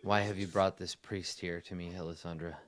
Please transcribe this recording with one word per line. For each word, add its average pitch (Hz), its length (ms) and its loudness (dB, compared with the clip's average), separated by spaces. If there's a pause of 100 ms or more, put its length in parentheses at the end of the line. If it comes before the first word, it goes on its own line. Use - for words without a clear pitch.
Why 101 200 6
have 101 160 0
you 98 80 0
brought 95 320 4
this 90 160 -4
priest - 460 -6
here 87 200 -2
to - 140 -12
me, 87 200 -4
Alessandra? 82 640 -6 (120)